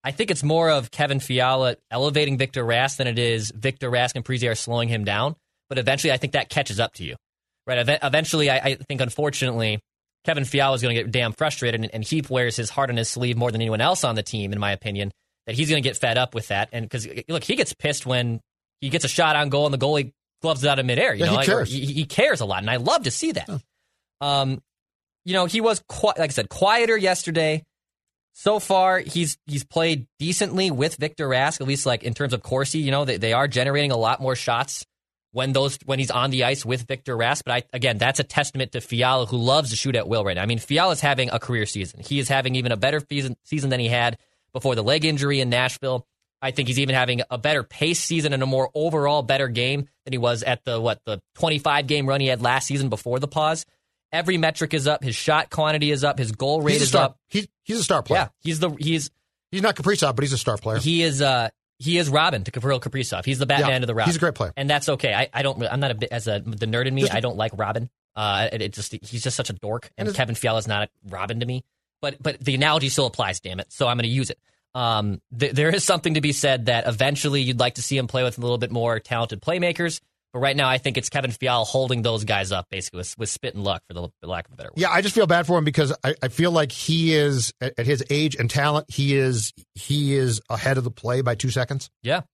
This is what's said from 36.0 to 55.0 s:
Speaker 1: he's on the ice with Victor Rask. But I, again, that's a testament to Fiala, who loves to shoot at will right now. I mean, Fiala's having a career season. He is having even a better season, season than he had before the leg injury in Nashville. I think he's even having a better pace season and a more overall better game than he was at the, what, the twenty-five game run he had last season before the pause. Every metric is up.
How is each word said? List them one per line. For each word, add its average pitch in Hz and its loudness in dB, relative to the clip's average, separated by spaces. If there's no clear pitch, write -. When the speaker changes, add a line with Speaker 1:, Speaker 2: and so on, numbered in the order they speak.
Speaker 1:
he's 131 -2
on 127 2
the 127 2
ice 135 0
with 120 -2
Victor 127 -6
Rask. 120 0
But 127 -2
I, 123 -2
again, 123 0
that's 120 2
a 139 2
testament 135 -2
to 120 -4
Fiala, 123 2
who 127 -2
loves 127 4
to 110 -4
shoot 135 -2
at 110 0
will 107 2
right 95 0
now. 87 -2
I 104 0
mean, 117 0
Fiala's 160 2
having 135 2
a 113 -2
career 113 -2
season. - -8
He 143 -4
is 127 -2
having 131 0
even 123 0
a 113 0
better 139 0
season, 131 -4
season 139 -2
than 127 0
he 117 0
had 120 0
before 127 0
the 113 0
leg 147 2
injury 143 0
in 127 0
Nashville. 127 0
I 135 -2
think 127 -2
he's 127 0
even 131 0
having 123 2
a 123 -4
better 147 0
pace 160 -2
season 151 0
and 131 0
a 131 0
more 131 2
overall 151 2
better 135 0
game 127 -2
than 127 -8
he 127 -2
was 120 0
at 123 -2
the, 120 -2
what, 113 0
the 104 -6
twenty-five 147 0
game 143 0
run 135 2
he 135 2
had 123 0
last 123 2
season 135 -2
before 120 -2
the 139 -4
pause. 156 0
Every 170 0
metric 160 0
is 139 0
up. 147 2